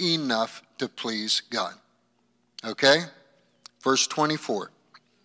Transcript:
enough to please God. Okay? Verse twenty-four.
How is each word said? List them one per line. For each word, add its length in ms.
enough 600
to 100
please 600
God. 300
Okay? 420
Verse 260
twenty-four. 640